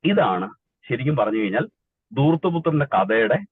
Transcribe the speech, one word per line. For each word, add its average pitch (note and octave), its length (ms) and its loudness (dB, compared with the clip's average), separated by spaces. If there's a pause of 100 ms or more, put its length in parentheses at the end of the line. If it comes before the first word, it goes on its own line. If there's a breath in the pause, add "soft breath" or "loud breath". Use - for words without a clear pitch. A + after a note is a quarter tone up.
ഇതാണ് G#2+ 500 0 (360)
ശരിക്കും C3+ 260 -2
പറഞ്ഞു G#2+ 240 0
കഴിഞ്ഞാൽ G#2 300 -2 (440)
ധൂർത്തപുത്രന്റെ D#3+ 720 0
കഥയുടെ A2 540 2 (120)